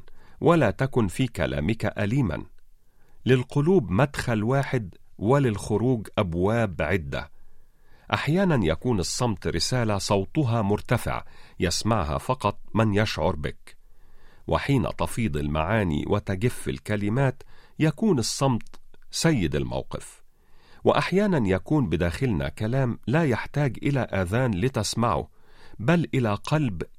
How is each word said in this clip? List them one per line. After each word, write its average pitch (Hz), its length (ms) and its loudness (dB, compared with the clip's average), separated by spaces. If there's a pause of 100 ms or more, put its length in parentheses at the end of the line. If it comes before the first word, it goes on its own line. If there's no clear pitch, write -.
(400)
ولا 147 300 6
تكن 120 380 0
في 131 180 0
كلامك 76 720 -2
أليمًا. 101 460 0 (840)
للقلوب 139 640 4
مدخل 113 520 2
واحد، 123 520 0 (240)
وللخروج 113 880 2 (100)
أبواب 92 640 0
عدة. 73 480 -2 (840)
أحيانًا 151 520 2
يكون 101 320 0
الصمت 104 480 -2
رسالة 104 520 0
صوتها 113 640 0
مرتفع، 101 600 0 (360)
يسمعها 87 580 0
فقط - 400 -2 (160)
من 107 200 4
يشعر 95 420 0
بك. - 400 -8 (720)
وحين 113 400 2 (120)
تفيض 87 380 -2
المعاني 78 720 0
وتجف 101 600 -2
الكلمات، 104 760 -2 (360)
يكون 160 400 2
الصمت - 640 0 (300)
سيد 98 460 2
الموقف. - 680 -6 (640)
وأحيانًا 170 640 4
يكون 107 400 2
بداخلنا 82 600 0
كلام 117 580 -2
لا 156 180 2
يحتاج 135 580 0
إلى 139 180 2
آذان 104 540 0
لتسمعه، 104 760 0 (500)
بل 160 360 2
إلى 113 200 2
قلب 117 480 -2 (160)